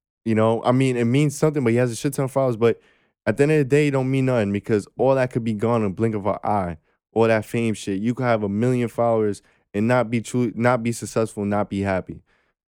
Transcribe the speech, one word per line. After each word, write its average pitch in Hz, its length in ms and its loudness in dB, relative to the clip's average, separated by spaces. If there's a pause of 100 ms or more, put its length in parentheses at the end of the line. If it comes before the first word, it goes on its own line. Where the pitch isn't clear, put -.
(240)
You 113 100 0
know, 110 300 2
I 127 80 4
mean, 131 240 2
it 120 80 0
means 135 320 2
something, 151 280 0
but 117 80 2
he 120 60 2
has 123 120 2
a 110 60 -8
shit 143 180 -4
ton 135 120 -2
of 127 60 -6
followers. 131 240 0
But 113 240 2 (460)
at 110 100 0
the 139 80 4
end 151 80 4
of 156 60 4
the 143 60 2
day, 147 240 2
it 139 40 0
don't 131 180 0
mean 135 160 0
nothing 113 260 2
because 101 340 0 (120)
all 131 160 4
that 131 160 0
could 120 140 -4
be 113 100 -2
gone 113 280 0
in 104 60 0
a 90 60 -6
blink 110 200 -2
of 101 120 -6
an 98 180 0
eye. 92 340 -2 (340)
All 113 160 4
that 110 160 2
fame 117 300 -2
shit. 98 260 -6
You 117 140 -2
could 131 100 -6
have 117 180 0
a 101 60 -2
million 120 400 0
followers 110 520 0 (320)
and 107 160 -2
not 123 220 2
be 120 100 -2
true, 123 340 -2
not 120 280 0
be 117 100 -2
successful, 110 520 -4
not 104 260 -2
be 98 120 -4
happy. 92 400 -4 (480)